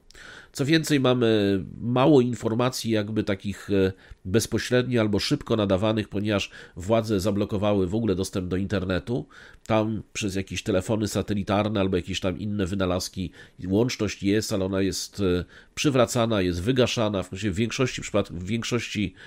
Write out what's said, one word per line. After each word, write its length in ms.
Co 120
więcej, 360
mamy 600
mało 400
informacji 680
jakby 340
takich, 460
e, 220
bezpośrednio 760
albo 180
szybko 380
nadawanych, 520
ponieważ 420
władze 440
zablokowały 640
w 80
ogóle 200
dostęp 340
do 80
internetu. 680
Tam 360
przez 220
jakieś 280
telefony 460
satelitarne 720
albo 160
jakieś 240
tam 180
inne 280
wynalazki 640
łączność 560
jest, 300
ale 120
ona 180
jest, 380
e, 240
przywracana, 680
jest 200
wygaszana. 600
W 60
sensie 220
w 40
większości 480
przypadków, 420
w 20
większości, 680